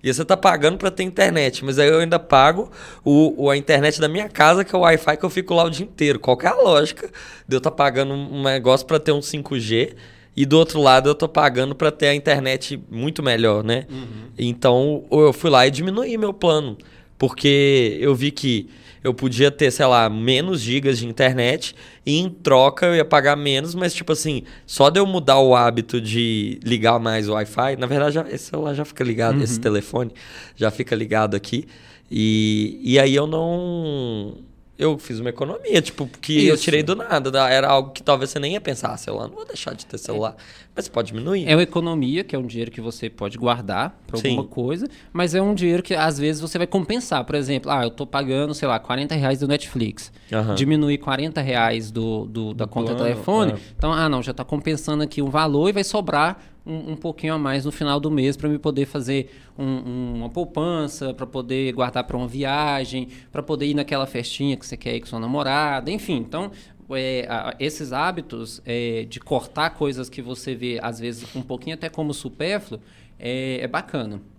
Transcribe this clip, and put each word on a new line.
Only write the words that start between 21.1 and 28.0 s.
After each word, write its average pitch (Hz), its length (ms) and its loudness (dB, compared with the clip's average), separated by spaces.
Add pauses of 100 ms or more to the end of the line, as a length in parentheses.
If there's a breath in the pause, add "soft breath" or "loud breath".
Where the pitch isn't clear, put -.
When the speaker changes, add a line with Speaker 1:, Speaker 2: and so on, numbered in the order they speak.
Speaker 1:
e 147 140 2
em 185 100 -2
troca 135 580 4
eu 170 80 4
ia 156 100 4
pagar 147 320 4
menos, 147 360 -2
mas, 180 200 -2
tipo - 180 -6
assim, 147 320 -2 (220 loud breath)
só 139 240 6
de 175 100 2
eu 202 60 4
mudar 143 340 4
o 131 160 8
hábito 117 460 2
de 110 600 -2
ligar 117 360 2
mais 110 300 -2
o 107 40 0
Wi-Fi, 120 440 -2
na 127 100 -4
verdade, 143 280 0